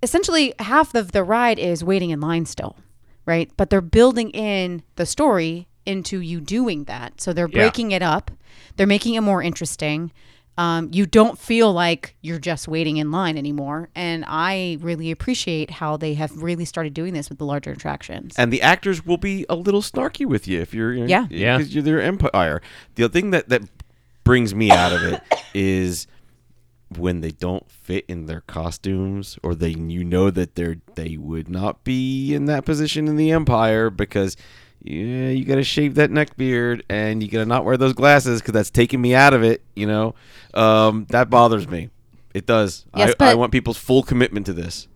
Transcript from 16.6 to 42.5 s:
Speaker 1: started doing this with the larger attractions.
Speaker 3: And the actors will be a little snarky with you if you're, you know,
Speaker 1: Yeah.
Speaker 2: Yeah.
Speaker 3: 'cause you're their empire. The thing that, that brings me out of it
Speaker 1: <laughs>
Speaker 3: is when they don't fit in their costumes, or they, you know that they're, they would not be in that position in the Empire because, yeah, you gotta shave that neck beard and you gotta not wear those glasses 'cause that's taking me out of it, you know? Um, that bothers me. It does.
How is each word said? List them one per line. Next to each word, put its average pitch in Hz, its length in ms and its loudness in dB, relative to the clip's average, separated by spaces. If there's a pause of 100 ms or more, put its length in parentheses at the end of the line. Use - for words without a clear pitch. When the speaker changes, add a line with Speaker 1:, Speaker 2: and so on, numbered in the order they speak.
Speaker 1:
started 160 300 -8
doing 165 180 -6
this 175 160 -8
with 143 100 -16
the 156 60 -8
larger 143 280 -6
attractions. - 680 -12
Speaker 3:
And 120 140 0
the 127 100 -2
actors 175 420 2
will 175 120 0
be 196 320 -4
a 170 80 -4
little 202 260 0
snarky 269 420 -6
with 131 220 -2
you 92 140 -2
if 85 120 -8
you're, 113 220 -4
you 123 60 -6
know, 117 60 -4
Speaker 1:
Yeah. 190 220 2
Speaker 2:
Yeah. 117 300 0
Speaker 3:
'cause 147 160 -2
you're 151 80 -2
their 156 180 2
empire. 98 600 0 (320)
The 117 140 2
thing 175 220 0
that, 180 180 0
that 120 140 2 (600)
brings 120 320 4
me 107 160 4
out 87 220 6
of 90 100 0
it - 180 -4 (180)
Speaker 1:
<laughs> - 160 -20
Speaker 3:
is 92 520 0 (880)
when 87 240 -2
they 80 120 -8
don't 90 360 -6
fit - 380 -8
in 85 200 -10
their 80 160 -10
costumes, 95 1000 -6
or 85 140 -4
they, 82 140 -2
you 82 340 -6
know 90 260 2
that 90 240 -4
they're, 85 220 -4 (180)
they 82 220 -10
would 80 320 -10
not 90 340 -6
be 131 500 -4
in 143 120 -2
that 143 200 -2
position 151 440 -2
in 151 80 0
the 156 160 2
Empire 113 580 2
because, 98 460 -2 (440)
yeah, 123 500 -6
you 131 140 -2
gotta 135 200 0
shave 147 320 0
that 147 160 6
neck 147 240 0
beard 120 520 -2
and 107 340 -2
you 104 60 -6
gotta 110 180 -2
not 120 180 0
wear 123 120 2
those 131 180 2
glasses 131 480 6
'cause 110 100 -6
that's 107 180 2
taking 123 300 2
me 123 140 2
out 135 200 8
of 117 80 4
it, 113 200 4 (120)
you 101 120 -4
know? 107 280 0 (380)
Um, 110 560 4
that 120 220 2
bothers 113 360 6
me. 80 220 -8 (440)
It 98 140 -6
does. 107 380 0 (100)